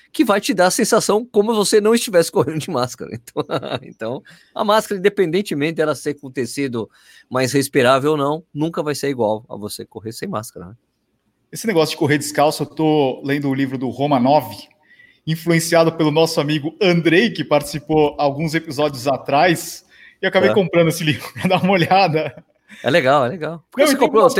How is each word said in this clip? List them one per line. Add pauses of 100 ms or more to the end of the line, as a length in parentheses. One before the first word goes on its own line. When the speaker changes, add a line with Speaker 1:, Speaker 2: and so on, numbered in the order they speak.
(120)
Speaker 1:
que
vai
te
dar
a
sensação
como
se
você
não
estivesse
correndo
de
máscara.
<laughs>
Então,
então, (320)
a
máscara,
independentemente
dela
ser
com
tecido (400)
mais
respirável
ou
não, (100)
nunca
vai
ser
igual
a
você
correr
sem
máscara,
né? (760)
Speaker 2:
Esse
negócio
de
correr
descalço,
eu
tô
lendo
o
livro
do
Romanov, (720)
influenciado
pelo
nosso
amigo
Andrei,
que
participou
alguns
episódios
atrás, (360)
e
eu
acabei
Speaker 1:
É.
Speaker 2:
comprando
esse
livro
<laughs>
pra
dar
uma
olhada. (400)
Speaker 1:
É
legal,
é
legal.
Por
que
Speaker 2:
Não,
Speaker 1:
você
Speaker 2:
e
tem
Speaker 1:
comprou?
Eu
Speaker 2:
algumas